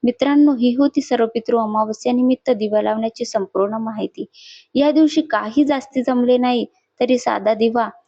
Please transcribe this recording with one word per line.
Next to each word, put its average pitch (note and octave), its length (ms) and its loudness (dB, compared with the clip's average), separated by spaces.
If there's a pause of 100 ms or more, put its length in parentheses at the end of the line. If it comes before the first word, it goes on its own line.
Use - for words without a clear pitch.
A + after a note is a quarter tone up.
मित्रांनो, C#4+ 500 2
ही B3 220 2
होती C#4+ 260 0
सर्व A#3+ 240 0
पितृ A3+ 320 -2
अमावस्या G#3+ 560 -2
निमित्त B3+ 380 0
दिवा G#3+ 300 0
लावण्याची A3+ 440 -4
संपूर्ण G3+ 500 -4
माहिती. G#3+ 500 -8 (500)
या C#4+ 160 2
दिवशी D4+ 300 2
काही A3 440 0
जास्ती C4 380 -4
जमले B3 340 2
नाही B3 280 0 (340)
तरी B3 180 2
साधा G#3+ 360 0
दिवा A3+ 340 0 (200)